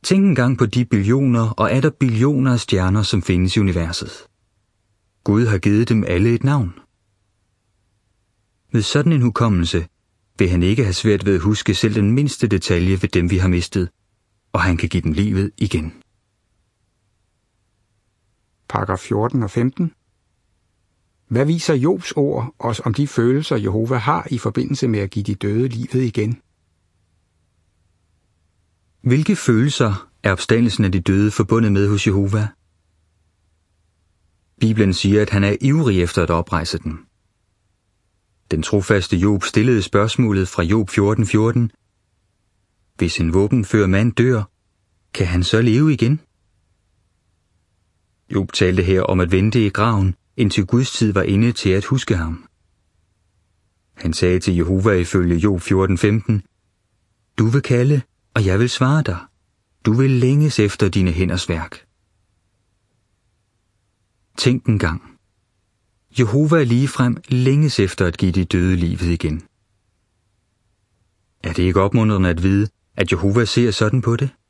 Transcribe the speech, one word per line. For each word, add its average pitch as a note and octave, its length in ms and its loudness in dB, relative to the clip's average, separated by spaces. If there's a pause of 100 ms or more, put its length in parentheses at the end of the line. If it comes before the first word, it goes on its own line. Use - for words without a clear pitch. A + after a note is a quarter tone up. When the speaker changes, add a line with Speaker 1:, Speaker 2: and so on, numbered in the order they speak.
Speaker 1:
Tænk G3 220 2
engang B2+ 320 2
på B2+ 80 2
de A#2+ 200 0
billioner A#2 640 2
og A2 220 -2
atter C3 180 2
billioner C3 640 0
af A#2 60 0
stjerner, F#2+ 440 0
som F#2+ 180 0
findes F#2 340 0
i A2 40 2
universet. E2+ 520 -2 (1120)
Gud G#2+ 220 2
har G#2+ 120 0
givet G#2 320 2
dem A2 140 2
alle F#2 300 0
et A#2 100 -2
navn. C3 300 0 (2000)
Med A#2 80 2
sådan D3 300 0
en D3 100 2
hukommelse F#2+ 680 0 (500)
vil F#2 120 2
han F2 140 2
ikke A2+ 200 2
have F#2+ 100 0
svært G2+ 320 0
ved G2 100 2
at E2+ 60 -2
huske G#2 340 0
selv G#2+ 200 -2
den G#2 160 2
mindste C3 360 0
detalje F#2 540 0
ved - 80 -2
dem, F2 200 0
vi F#2 80 0
har F2+ 100 2
mistet, F2+ 420 -2 (600)
og G2 100 -2
han F2+ 160 0
kan E2 120 -4
give F2 140 -2
dem D#2 80 -2
livet G2+ 460 -2
igen. D#2+ 360 -4 (2750)
Speaker 2:
Paragraf G2 300 -4
fjorten A#2 440 -2
og A#2 80 -6
femten. C3+ 420 -4 (1300)
Hvad B2 180 0
viser D#3+ 280 0
Jobs E3 380 -2
ord C#3 480 -4
os A2+ 260 -6
om A2+ 80 0
de C#3+ 140 -2
følelser, C3 480 0
Jehova A2 420 -2
har C#3+ 340 -2
i B2 60 -4
forbindelse B2+ 500 -4
med G#2+ 120 0
at G2 120 -4
give G#2 120 -6
de G2+ 120 -4
døde G#2+ 320 -2
livet A#2+ 380 -4
igen? A2 360 -4 (2500)
Speaker 1:
Hvilke D3+ 340 2
følelser A#2 760 -2 (120)
er G#2 80 2
opstandelsen A2+ 540 0
af F#2 60 0
de F#2+ 80 0
døde G2+ 320 2
forbundet A2+ 400 0
med G2+ 180 2
hos G#2 180 0
Jehova? G2+ 400 0 (2000)
Bibelen G#2+ 340 2
siger, G2+ 280 2
at G#2 80 -2
han G2+ 140 2
er G2+ 180 0
ivrig C3+ 400 2
efter F2 220 0
at D#2 60 -4
oprejse E2+ 480 -2
dem. D#2+ 280 -10 (1500)
Den D#2+ 120 -2
trofaste G2 540 0
Job G2 260 0
stillede A2+ 380 2
spørgsmålet G2+ 640 0
fra - 160 -4
Job G2+ 260 0
fjorten G#2 360 0
fjorten: A2+ 460 0 (1200)
"Hvis - 240 -4
en E2 140 -2
våbenfør G#2 540 2
mand G2+ 260 2
dør, A#2+ 300 0 (720)
kan F#2 140 -2
han F2 160 0
så G#2+ 180 2
leve B2+ 320 2
igen?" B2+ 260 0 (2250)
Job G2 200 -4
talte F2+ 300 2
her F#2 180 2
om F#2+ 180 0
at F2 120 0
vente G#2 340 2
i G2+ 40 0
graven, G2+ 460 0 (220)
indtil G#2 280 0
Guds B2 260 0
tid G#2+ 220 0
var F#2+ 80 2
inde G#2+ 300 2
til - 180 -2
at F#2 160 0
huske B2+ 300 -2
ham. E2 320 -6 (1500)
Han E2+ 200 -6
sagde F2+ 260 0
til F2+ 160 -2
Jehova F#2+ 360 2
ifølge F2+ 440 2
Job F2+ 260 0
fjorten F#2+ 360 0
femten: G#2+ 460 0 (920)
"Du G#2+ 80 2
vil A#2+ 160 2
kalde, B2+ 400 2 (320)
og G#2+ 120 0
jeg F#2+ 140 2
vil B2 100 2
svare C#3 340 0
dig. F2+ 160 -4 (680)
Du A2 80 4
vil C3+ 160 2
længes C3+ 500 2
efter G#2 300 2
dine F#2 220 2
hænders F2 380 -2
værk." - 380 -8 (2500)
Tænk - 280 0
engang. F2+ 520 -2 (1000)
Jehova D3 440 2
ligefrem B2 540 0 (120)
længes C3+ 500 2
efter F#2+ 280 0
at F2 100 -4
give F#2 140 0
de F2+ 140 0
døde F#2 300 0
livet F2 260 -2
igen. E2 460 -4 (2000)
Er E2+ 100 -6
det F2+ 100 -2
ikke F#2 180 2
opmuntrende G2+ 480 2
at E2+ 140 -2
vide, G2+ 260 0 (260)
at G2 160 -2
Jehova G2+ 340 0
ser A#2+ 260 0
sådan A2 300 0
på A#2 140 -2
det? C3 140 -4 (200)